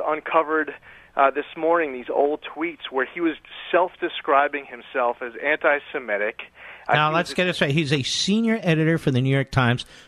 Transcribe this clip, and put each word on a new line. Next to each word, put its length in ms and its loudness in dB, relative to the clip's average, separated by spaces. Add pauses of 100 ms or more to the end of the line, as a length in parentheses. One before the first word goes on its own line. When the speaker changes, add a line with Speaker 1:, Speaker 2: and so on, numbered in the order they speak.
Speaker 1:
uncovered, 720 0 (420)
uh, 160 6
this 140 -4 (100)
morning, 380 0
these 160 -10
old 340 0
tweets 480 -8
where 140 0
he 160 -8
was 140 0 (360)
self-describing 960 2
himself 560 -2
as 100 -8 (100)
anti-Semitic. 1000 0 (480)
Uh, 40 2
Speaker 2:
Now, 160 0
Speaker 1:
he 60 0
Speaker 2:
let's 140 -2
Speaker 1:
was 60 -10
Speaker 2:
get 120 0
it 80 -2
straight. 160 0
He's 220 0
a 100 0
senior 600 0
editor 340 2
for 140 0
the 100 2
New 80 2
York 220 0
Times 340 2 (220)